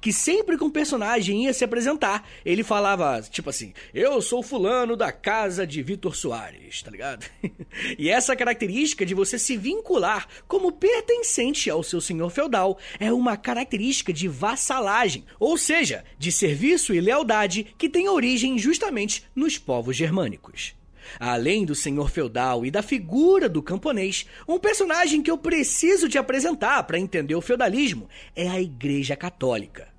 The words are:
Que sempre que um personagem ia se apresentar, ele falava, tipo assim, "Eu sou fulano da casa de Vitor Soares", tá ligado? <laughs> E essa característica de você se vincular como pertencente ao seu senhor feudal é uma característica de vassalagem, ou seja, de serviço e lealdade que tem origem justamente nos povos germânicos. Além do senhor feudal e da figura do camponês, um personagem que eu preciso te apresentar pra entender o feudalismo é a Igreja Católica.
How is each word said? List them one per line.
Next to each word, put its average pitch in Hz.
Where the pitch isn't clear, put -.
Que 220
sempre 370
que -
um 302
personagem 233
ia 262
se 254
apresentar, 233
ele 180
falava, 190
tipo -
assim, 107
"Eu 240
sou 240
fulano 233
da 196
casa 196
de 151
Vitor 175
Soares", 110
tá -
ligado? 113
<laughs> -
E 151
essa 240
característica 233
de 180
você 196
se 247
vincular 226
como 370
pertencente 440
ao 160
seu 170
senhor 170
feudal 196
é 220
uma 247
característica 240
de 170
vassalagem, 208
ou 302
seja, 302
de 160
serviço 190
e 175
lealdade 214
que 320
tem 349
origem 254
justamente 226
nos 302
povos 123
germânicos. 156
Além 123
do 151
senhor 143
feudal 123
e 135
da 202
figura 269
do 156
camponês, 196
um 339
personagem 339
que 311
eu 330
preciso 330
te 285
apresentar 269
pra 165
entender 160
o 170
feudalismo 233
é 170
a 185
Igreja 139
Católica. 131